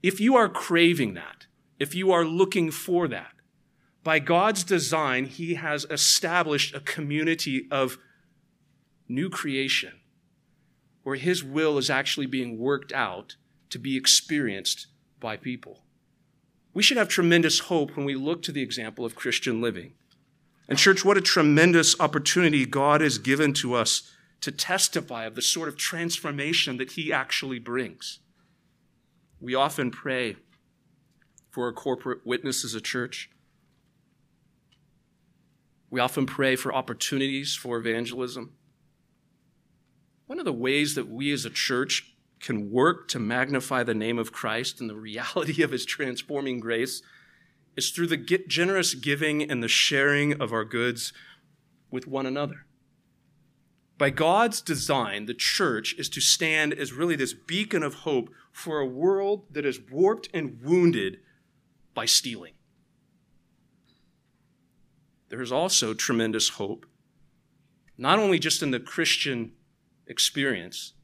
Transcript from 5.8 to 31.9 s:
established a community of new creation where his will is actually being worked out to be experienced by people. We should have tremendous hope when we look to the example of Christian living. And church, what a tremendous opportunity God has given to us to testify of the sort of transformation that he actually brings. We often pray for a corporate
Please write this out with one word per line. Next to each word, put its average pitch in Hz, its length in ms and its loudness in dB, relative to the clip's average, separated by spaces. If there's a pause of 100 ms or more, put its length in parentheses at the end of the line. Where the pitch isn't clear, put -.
established 156 880 2
a 139 60 -8
community 151 920 -2
of 131 260 0 (1080)
new 143 220 -2
creation 135 720 -2 (1000)
where 135 140 -4
his 156 280 0
will 151 320 2
is 131 140 0
actually 135 340 0
being 123 320 -4
worked 135 340 -2
out 104 460 -4 (320)
to - 100 -10
be 131 200 -4
experienced 123 880 2 (340)
by 107 160 -6
people. - 480 -12 (880)
We 196 100 2
should 262 140 6
have 214 140 4
tremendous 170 480 6
hope 147 380 0
when 143 100 -4
we 139 80 -2
look 156 300 -4
to - 60 -6
the 143 120 -4
example 113 420 -8
of 113 100 -6
Christian 117 460 -2
living. 95 320 -4 (800)
And 143 80 2
church, 190 260 4
what 196 140 6
a - 20 2
tremendous 160 800 6
opportunity 151 640 2
God 147 380 4
has 127 160 2
given 139 360 2
to 123 200 -2
us - 360 0 (300)
to - 100 -6
testify 135 760 -2
of 110 80 -10
the 120 80 -6
sort 165 260 0
of 147 80 -10
transformation 160 1040 -4
that 131 140 -6
he 156 200 -6
actually 135 460 -4
brings. 117 640 -8 (1160)
We 123 160 -4
often 139 360 2
pray 127 460 -4 (1120)
for 123 180 -4
a 117 60 -8
corporate 127 500 -4